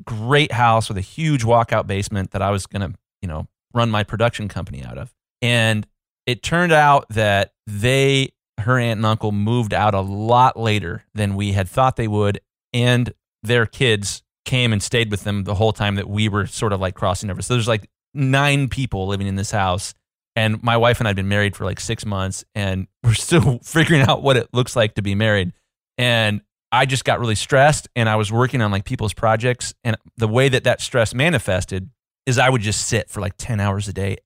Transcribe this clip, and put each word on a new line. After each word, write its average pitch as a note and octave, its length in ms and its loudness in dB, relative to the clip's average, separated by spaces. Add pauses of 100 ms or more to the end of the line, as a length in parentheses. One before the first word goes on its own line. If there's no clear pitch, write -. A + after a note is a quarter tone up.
great A#2+ 460 0
house A2+ 380 2
with G2+ 100 -6
a - 20 -6
huge D3+ 420 -2
walkout A#2 440 2
basement G2 440 -4
that G2 120 -2
I G2 80 0
was G2 160 -4
gonna, G2 260 -6 (300)
you F#2+ 40 -8
know, D#2 200 -8 (260)
run A#2 160 2
my G#2+ 140 0
production A2 440 -2
company D#2+ 360 -10
out A#1+ 160 -14
of. B2 120 -14 (300)
And A2+ 460 2 (400)
it B2 160 -4
turned E3+ 280 0
out D3 380 6
that G#2 440 2 (120)
they, C3+ 680 2 (260)
her B2 180 0
aunt A#2+ 220 0
and A2+ 80 0
uncle, A2 240 0
moved G#2 420 0
out G2+ 220 2
a G2 60 0
lot A2 580 2
later G#2 440 -2 (120)
than G#2 180 -2
we G2+ 200 -2
had G2 140 0
thought C3 280 2
they A2+ 120 -2
would. G#2 320 0 (320)
And B2 400 2 (300)
their A#2 240 2
kids G#2+ 560 -2 (240)
came B2 260 0
and G#2 120 0
stayed A#2 260 0
with G#2 140 -4
them G2+ 220 -4
the G#2 100 -2
whole G#2+ 180 2
time G2+ 220 -2
that G2 120 -6
we G#2+ 220 0
were G2+ 160 -2
sort - 280 -4
of, F#2+ 60 -4
like, F#2 140 -4
crossing F#2+ 380 -4
over. F2 100 -8
So B2 140 -2
there's, A2+ 120 0
like, A2+ 220 -2 (240)
nine C#3 560 0
people G2 380 -4
living G2 180 -2
in G2 100 -2
this G2 160 -4
house. F#2+ 440 -2 (400)
And A2 280 0
my A#2 140 4
wife A#2 220 4
and A2+ 80 0
I - 20 2
had G2+ 60 0
been F#2+ 120 -4
married G2+ 280 0
for, - 100 -10
like, F#2+ 140 -6
six - 260 -8
months, F#2+ 380 -6 (120)
and F#2+ 400 -4
<laughs> - 80 -20
we're A#2 100 4
still B2+ 500 2
figuring D#3+ 380 2
out C3 220 2
what C3+ 140 4
it - 160 -2
looks B2 220 -2
like A2 200 0
to G#2 60 -6
be G2 120 -2
married. G2+ 380 0 (460)
And A2+ 440 0 (300)
I C3 160 4
just C3 180 -2
got A2 140 0
really A2+ 160 0
stressed, C#3+ 600 4
and A2+ 140 2
I G#2+ 60 2
was G#2+ 160 0
working B2 300 2
on, G#2+ 100 0
like, F#2+ 140 -2
people's A2+ 280 -4
projects. A2+ 680 0
And A2+ 120 -2 (220)
the A2+ 100 0
way B2+ 220 4
that B2 140 0
that B2 180 2
stress A#2 320 0
manifested G2+ 760 -2 (360)
is B2+ 140 0
I B2+ 100 6
would C3 120 2
just G2+ 260 -4
sit - 240 -2
for, - 100 -8
like, F#2+ 160 -6
ten G#2+ 220 -6
hours G2+ 280 -2
a F#2+ 60 -10
day G2 320 -6